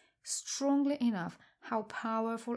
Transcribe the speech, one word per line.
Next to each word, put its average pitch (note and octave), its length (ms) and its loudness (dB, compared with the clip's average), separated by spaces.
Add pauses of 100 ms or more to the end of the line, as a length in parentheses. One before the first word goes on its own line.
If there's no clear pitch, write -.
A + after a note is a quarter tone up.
(220)
strongly C#4 760 2
enough G3 400 0 (220)
how A3+ 220 -2
powerful A3+ 760 -2